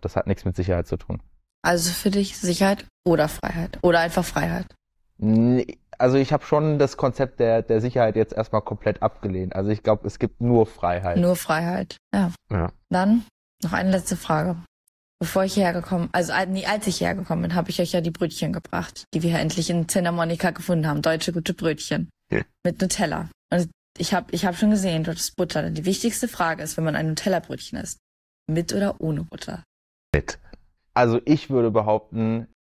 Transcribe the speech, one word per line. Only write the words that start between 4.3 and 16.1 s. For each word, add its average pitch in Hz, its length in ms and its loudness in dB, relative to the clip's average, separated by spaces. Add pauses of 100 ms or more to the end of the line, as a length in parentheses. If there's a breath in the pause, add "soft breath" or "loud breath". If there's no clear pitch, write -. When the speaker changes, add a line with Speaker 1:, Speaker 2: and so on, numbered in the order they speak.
Speaker 1:
Nee, 113 600 4 (200)
also 127 180 6
ich 139 160 4
hab 147 120 2
schon 151 340 2
das 139 180 2
Konzept 131 440 -2
der, 113 200 4
der 110 220 2
Sicherheit 120 340 2
jetzt 110 160 2
erstmal 110 300 -2
komplett - 400 -4
abgelehnt. 92 520 -4
Also 98 160 0
ich 107 120 -2
glaub, 107 240 2
es - 120 -8
gibt - 220 -4
nur 120 240 6
Freiheit. 90 540 -2
Speaker 2:
Nur 175 180 4
Freiheit, 170 600 -2 (160)
ja. 190 160 2 (200)
Speaker 3:
Ja. 90 220 0 (160)
Speaker 2:
Dann 202 360 2 (380)
noch 165 120 -4
eine 190 160 0
letzte 175 260 0
Frage. 165 400 0 (680)
Bevor 190 220 0
ich 190 80 -2
hierher 185 220 2
gekommen, 170 380 -2